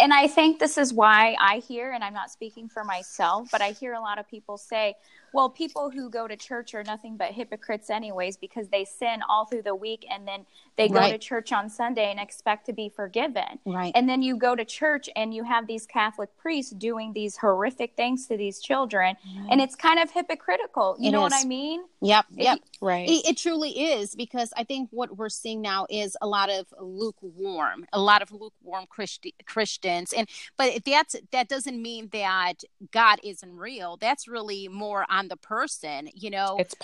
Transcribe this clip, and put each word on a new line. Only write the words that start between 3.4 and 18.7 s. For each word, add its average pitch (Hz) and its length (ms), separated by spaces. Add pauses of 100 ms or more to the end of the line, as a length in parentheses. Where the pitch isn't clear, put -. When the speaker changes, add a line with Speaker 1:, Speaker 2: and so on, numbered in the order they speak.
Speaker 1:
but 208 100
I 202 80
hear 240 240
a 226 60
lot 208 180
of 208 100
people 208 300
say, 214 360 (380)
"Well, 262 180
people 285 400
who 262 200
go 226 180
to 214 80
church 233 380
are 208 100
nothing 220 320
but 190 160
hypocrites 214 580
anyways, 196 460
because 214 320
they 196 160
sin 226 440
all 214 180
through 226 160
the 202 120
week 220 360
and 196 180
then 196 160 (320)
they 220 120
go 190 120
Speaker 2:
Right. 196 100
Speaker 1:
to 214 80
church 226 340
on 208 160
Sunday 226 440
and 202 80
expect 208 460
to 247 60
be 208 160
forgiven." 214 800
Speaker 2:
Right. 180 300
Speaker 1:
And 247 120
then 262 140
you 254 140
go 247 180
to 233 100
church 294 520
and 220 180
you 220 100
have 233 220
these 220 180
Catholic 214 520
priests 302 360
doing 220 400
these 208 260
horrific 220 580
things 254 320
to 226 80
these 202 240
children. 208 560 (200)